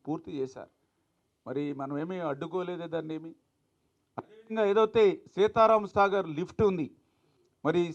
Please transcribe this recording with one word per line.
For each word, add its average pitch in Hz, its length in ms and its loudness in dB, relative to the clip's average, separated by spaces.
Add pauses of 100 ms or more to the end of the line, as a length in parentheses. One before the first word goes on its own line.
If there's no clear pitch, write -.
పూర్తి 160 320 -8
చేశారు. 131 320 -10 (760)
మరి 139 180 -6 (160)
మనం 139 220 -8
ఏమీ 185 140 -8 (140)
అడ్డుకోలేదే 170 640 -2
దాన్ని 160 240 -2
ఏమి. 165 140 -14 (840)
అదేవిధంగా - 520 -4
ఏదైతే 220 340 4 (300)
సీతారాం 214 500 4 (120)
సాగర్ 196 320 2 (100)
లిఫ్ట్ 180 320 -2
ఉంది, 160 160 -4 (800)
మరి 165 140 2 (160)